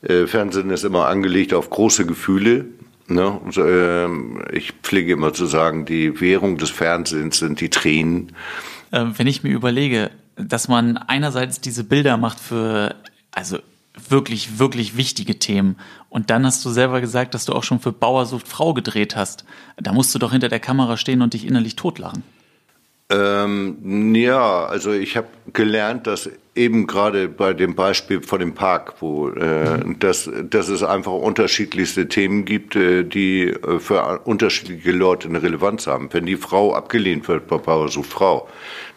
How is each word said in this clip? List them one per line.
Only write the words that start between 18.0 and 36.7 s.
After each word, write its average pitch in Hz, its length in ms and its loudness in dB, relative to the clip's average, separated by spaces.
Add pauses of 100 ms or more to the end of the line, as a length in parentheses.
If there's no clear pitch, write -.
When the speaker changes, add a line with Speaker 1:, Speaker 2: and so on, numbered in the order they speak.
Speaker 2:
sucht 117 220 -8
Frau 160 260 0
gedreht 107 420 -2
hast. - 300 -6 (320)
Da - 160 -6
musst 127 220 2
du 120 40 -2
doch 120 120 0
hinter 127 180 2
der 117 100 -2
Kamera 127 380 0
stehen 127 240 0
und 117 140 2
dich 110 100 -8
innerlich 113 300 0
totlachen. - 480 -6 (880)
Speaker 1:
Ähm, 101 1040 0
ja, 117 500 4
also 95 280 -4
ich 98 240 -2
hab 113 100 -4 (260)
gelernt, 110 540 0
dass 101 220 -4 (260)
eben 117 320 4
gerade 98 400 2
bei 95 260 0
dem 87 220 0
Beispiel 95 480 0
von 98 160 -2
dem 87 160 -2
Park, 92 460 0
wo, 76 280 -2
äh, 80 540 0
Speaker 2:
Mhm. - 160 -6
Speaker 1:
dass, 95 300 0 (200)
dass 95 200 0
es 98 140 0
einfach 95 280 0
unterschiedlichste 92 960 0
Themen 98 380 0
gibt, 104 300 -4
äh, 90 280 4
die, 95 460 0
äh, - 300 -2
für 95 240 2
a-, 90 120 -2
unterschiedliche 90 760 0
Leute 90 360 2
eine 82 160 -2
Relevanz 87 420 0
haben. 67 260 -2
Wenn 85 140 0
die 90 120 -2
Frau 101 360 2